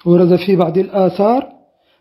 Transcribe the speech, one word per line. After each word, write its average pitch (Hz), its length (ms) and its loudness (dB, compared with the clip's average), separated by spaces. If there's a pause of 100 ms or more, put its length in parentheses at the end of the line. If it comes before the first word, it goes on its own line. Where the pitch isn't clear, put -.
ورد 175 300 4
في 185 200 0
بعض 165 220 -2
الآثار: 196 760 -2 (480)